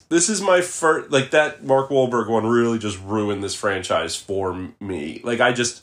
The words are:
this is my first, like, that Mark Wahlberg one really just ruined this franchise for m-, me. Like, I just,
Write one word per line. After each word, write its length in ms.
this 180
is 140
my 180
first, 520
like, 180
that 340
Mark 240
Wahlberg 400
one 160
really 360
just 200
ruined 440
this 100
franchise 640
for 360
m-, 280
me. 420
Like, 180
I 120
just, 300